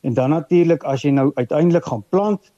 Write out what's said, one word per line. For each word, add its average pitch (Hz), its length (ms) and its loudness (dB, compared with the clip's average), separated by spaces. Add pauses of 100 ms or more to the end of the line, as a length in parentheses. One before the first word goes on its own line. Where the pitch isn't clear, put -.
En 123 100 -4
dan 127 160 0
natuurlik, 170 540 2
as 139 200 -4
jy 143 80 0
nou 139 240 2
uiteindelik 165 500 0
gaan 117 240 -6
plant 202 480 -2